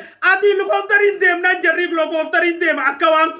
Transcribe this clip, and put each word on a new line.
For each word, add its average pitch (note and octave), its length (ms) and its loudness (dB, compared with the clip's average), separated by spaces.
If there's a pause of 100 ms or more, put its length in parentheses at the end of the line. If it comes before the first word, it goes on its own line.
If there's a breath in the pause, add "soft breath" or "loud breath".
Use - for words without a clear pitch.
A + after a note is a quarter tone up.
(200 loud breath)
Ati F#4+ 320 2
helikooftariin G4+ 680 0
deemnaan F4+ 420 0
jarri E4+ 260 0
helikooftariin E4 720 -2
deema. D4 260 0
Akka C#4 240 0
waan D#4+ 300 2